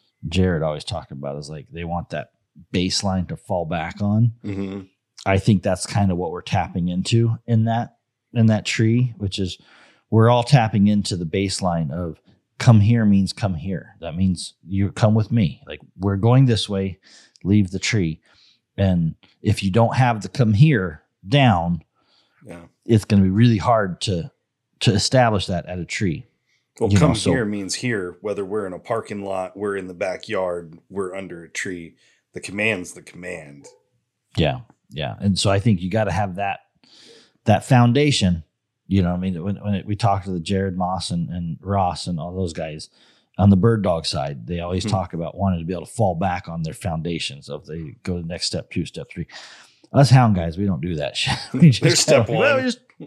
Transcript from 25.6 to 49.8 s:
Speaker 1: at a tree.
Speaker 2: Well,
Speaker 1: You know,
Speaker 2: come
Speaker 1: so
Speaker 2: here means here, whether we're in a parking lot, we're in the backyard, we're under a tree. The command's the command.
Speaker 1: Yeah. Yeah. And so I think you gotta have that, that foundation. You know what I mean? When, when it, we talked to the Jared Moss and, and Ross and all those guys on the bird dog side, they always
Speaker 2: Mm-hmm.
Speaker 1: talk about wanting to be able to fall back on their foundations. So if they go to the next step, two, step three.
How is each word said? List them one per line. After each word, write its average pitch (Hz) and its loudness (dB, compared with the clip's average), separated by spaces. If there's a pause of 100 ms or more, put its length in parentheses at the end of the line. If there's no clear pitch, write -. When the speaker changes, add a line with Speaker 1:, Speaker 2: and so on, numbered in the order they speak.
Speaker 1:
at 90 -8
a 82 -8
tree. 85 -4 (520)
Speaker 2:
Well, - 0
Speaker 1:
You 101 4
know, 151 6
Speaker 2:
come 131 2
Speaker 1:
so - 0
Speaker 2:
here 120 0
means 101 -6
here, 101 -4
whether 101 -6
we're 101 -6
in 90 -10
a 85 -12
parking 107 -6
lot, 95 -6
we're 101 -4
in 95 -8
the 92 -12
backyard, 90 -6 (120)
we're 92 -6
under 87 -12
a 80 -20
tree. 87 -10 (380)
The 90 -14
command's 98 -4
the 90 -20
command. 80 -16 (680)
Speaker 1:
Yeah. 69 -2 (280)
Yeah. 69 -8
And 95 0
so 104 0
I 101 2
think 101 2
you 92 -4
gotta 107 0
have 98 -2
that, 98 -6 (840)
that 104 4
foundation. 120 4 (440)
You 95 2
know 87 0
what 90 -4
I - -6
mean? 90 -4
When, 98 -4
when 101 -4
it, 92 -6
we 104 -4
talked 101 0
to 95 -6
the 90 -4
Jared 95 -4
Moss 92 -4
and, 85 -4
and 85 -8
Ross 92 -2
and 87 -6
all 87 -10
those 90 -6
guys 78 -10 (480)
on 101 6
the 98 8
bird 110 2
dog 82 -2
side, 69 -6
they 87 -6
always 90 -4
Speaker 2:
Mm-hmm. 107 -4
Speaker 1:
talk 92 -4
about 85 -8
wanting 92 -2
to 82 -8
be 90 -6
able 80 -10
to - -20
fall 95 0
back 90 -4
on 82 -8
their 78 -6
foundations. 80 -8
So 71 -10
if 76 -16
they 76 -12
go 90 -4
to 87 -8
the 82 -8
next 85 -8
step, - -8
two, 85 -4
step - -14
three. 85 -12 (680)